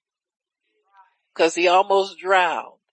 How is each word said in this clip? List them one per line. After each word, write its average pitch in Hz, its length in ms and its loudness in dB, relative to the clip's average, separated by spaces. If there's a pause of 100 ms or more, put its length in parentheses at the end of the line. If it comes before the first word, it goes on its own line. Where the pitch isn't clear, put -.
(1300)
'Cause 165 200 0
he 175 140 0
almost 196 500 0
drowned. 170 600 -2 (120)